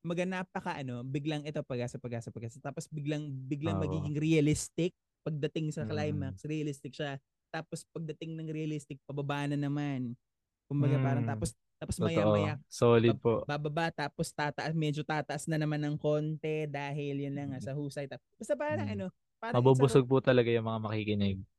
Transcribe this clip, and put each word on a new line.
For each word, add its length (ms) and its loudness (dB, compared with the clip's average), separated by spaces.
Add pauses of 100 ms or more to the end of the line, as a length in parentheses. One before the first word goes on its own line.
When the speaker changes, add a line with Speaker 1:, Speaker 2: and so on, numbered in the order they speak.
Speaker 1:
Kumbaga, 240 -2
napaka, 440 -6 (120)
ano, 240 -6
biglang 400 -2
ito, 160 -6
pag-asa, 320 -4
pag-asa, 320 -6
pag-asa. 320 -10
Tapos 320 -10
biglang, 400 -4 (160)
biglang 320 -2
Speaker 2:
Oo. 40 2
Speaker 1:
magiging 360 -2
realistic 720 2 (320)
pagdating 480 -2
sa 120 -6
Speaker 2:
Mm. 40 -4
Speaker 1:
climax. 560 -2
Realistic 520 -4
siya. 200 -4 (320)
Tapos 480 -10
pagdating 400 -8
ng 160 -6
realistic, 560 -6
pababa 400 -2
na 80 0
naman. 640 -2 (480)
Kumbaga, 320 4
parang 240 2
Speaker 2:
Mm. 80 0
Speaker 1:
tapos, 240 -4 (240)
tapos 160 -6
Speaker 2:
Totoo. 160 0
Speaker 1:
maya-maya, 560 4
Speaker 2:
Solid 480 6
Speaker 1:
bab-, 80 -14
Speaker 2:
po. 100 4 (140)
Speaker 1:
bababa, 400 -2
tapos 480 -6
tataas, 400 -2
medyo 320 0
tataas 400 -2
na 80 0
naman 240 0
ng 160 -2
konti 720 0
dahil 560 -4
yun 160 -4
na 160 -6
nga, 40 -8
Speaker 2:
Mm. 40 -8
Speaker 1:
sa 80 -6
husay. 320 -6
Tap-, 160 -10 (160)
basta 160 -6
parang 320 0
Speaker 2:
Mm. 160 -4
Speaker 1:
ano, 60 -4 (340)
parang 240 2
it's 0 -
a 0 -
ro- 0 -
Speaker 2:
Mabubusog 400 8
po 160 4
talaga 320 6
yung 160 2
mga 160 -2
makikinig. 560 0 (200)